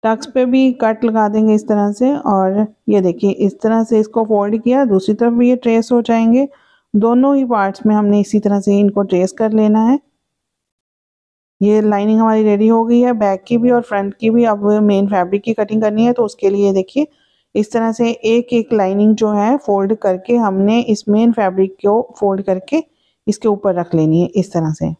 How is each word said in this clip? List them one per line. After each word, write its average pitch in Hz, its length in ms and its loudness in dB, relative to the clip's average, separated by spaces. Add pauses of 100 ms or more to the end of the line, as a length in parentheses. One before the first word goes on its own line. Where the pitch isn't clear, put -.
टक्स 226 240 -4
पे 254 180 -2
भी 262 260 2 (100)
कट 220 220 -2
लगा 220 260 0
देंगे 214 260 0
इस 214 120 -4
तरह 208 260 0
से। 254 200 0
और 196 520 0 (240)
ये 208 120 2
देखिए, 185 300 0
इस - 300 -4
तरह 226 220 0
से 220 160 0
इसको 220 260 -2
फोल्ड 214 380 -2
किया, 254 220 0
दूसरी 202 300 0
तरफ 233 180 0
भी 240 160 2
ये 254 80 2
ट्रेस 226 340 -2
हो 240 120 2
जाएंगे। 233 440 2 (460)
दोनों 240 420 2
ही 269 100 0
पार्ट्स 202 400 -2
में 214 100 2
हमने 208 240 2
इसी 202 200 -2
तरह 202 200 0
से 202 200 0
इनको 202 240 0
ट्रेस 190 300 -2
कर 220 200 -2
लेना 214 280 2
है। 254 180 2 (1600)
ये 214 200 2
लाइनिंग 208 380 0
हमारी 220 240 2
रेडी 214 240 2
हो 226 180 2
गई 240 160 2
है, 247 140 2
बैक 196 280 -2
की 240 140 -2
भी 247 140 2
और 240 100 2
फ्रंट 202 320 -6
की 226 160 -2
भी। 233 160 2
अब 208 200 -2 (180)
मेन 202 240 2
फैब्रिक 196 360 -2
की 226 100 -4
कटिंग 214 280 -2
करनी 214 240 0
है, 240 80 2
तो 240 120 -2
उसके 202 240 -4
लिए 202 240 0
देखिए, 196 340 -2 (480)
इस 214 160 -2
तरह 226 200 -2
से 233 180 -2
एक 233 440 -2
एक 233 200 -2
लाइनिंग 208 420 2
जो 214 160 0
है 208 260 0
फोल्ड 202 400 -2
करके 185 400 -2
हमने 208 460 0
इस 214 260 -4
मेन 226 220 2
फैब्रिक 190 460 -2
को 208 240 0 (180)
फोल्ड 196 240 -2
करके 196 400 -4 (440)
इसके 214 200 -2
ऊपर 202 280 -2
रख 175 200 -6
लेनी 160 260 2
है 175 140 0
इस 190 180 -2
तरह 160 200 -2
से। 160 260 -6